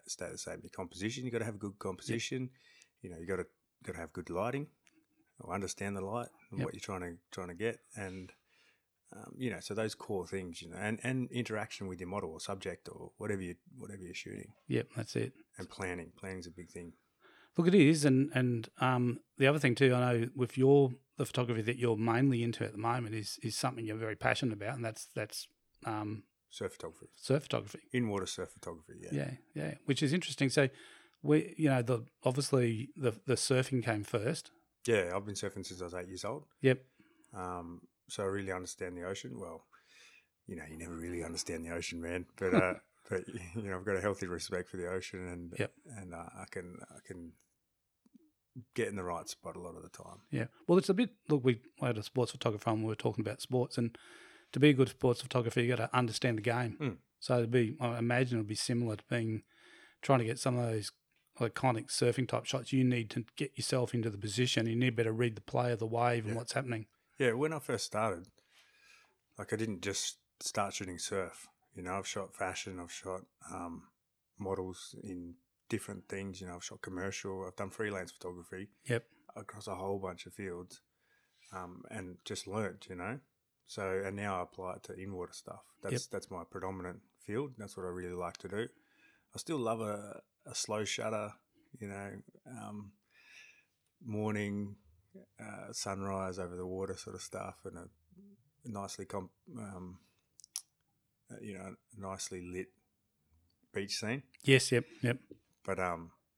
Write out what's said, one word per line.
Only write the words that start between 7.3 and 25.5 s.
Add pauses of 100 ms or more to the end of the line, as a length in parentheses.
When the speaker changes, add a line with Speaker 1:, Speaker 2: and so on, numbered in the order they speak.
Speaker 1:
trying
to
get, (140)
and, (800)
um,
you
know,
so
those
core
things,
you
know,
and,
and
interaction
with
your
model
or
subject
or
whatever
you, (200)
whatever
you're
shooting. (140)
Speaker 2:
Yep,
that's
it. (220)
Speaker 1:
And
planning.
Planning's
a
big
thing. (640)
Speaker 2:
Look,
it
is,
and,
and, (120)
um, (160)
the
other
thing
too,
I (120)
know
with
your, (240)
the
photography
that
you're
mainly
into
at
the
moment
is,
is
something
you're
very
passionate
about,
and
that's,
that's, (360)